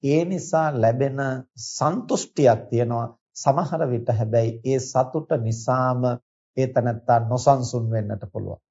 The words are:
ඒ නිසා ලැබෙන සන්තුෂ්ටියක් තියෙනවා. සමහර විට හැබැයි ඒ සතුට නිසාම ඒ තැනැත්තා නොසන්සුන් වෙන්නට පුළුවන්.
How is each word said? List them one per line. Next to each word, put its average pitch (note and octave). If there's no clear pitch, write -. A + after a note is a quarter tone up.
ඒ C#3+
නිසා D#3+
ලැබෙන C3
සන්තුෂ්ටියක් D3+
තියෙනවා. A#2
සමහර D#3+
විට A#2+
හැබැයි A2+
ඒ C3
සතුට C3
නිසාම B2
ඒ C3
තැනැත්තා B2
නොසන්සුන් B2
වෙන්නට G#2
පුළුවන්. F#2+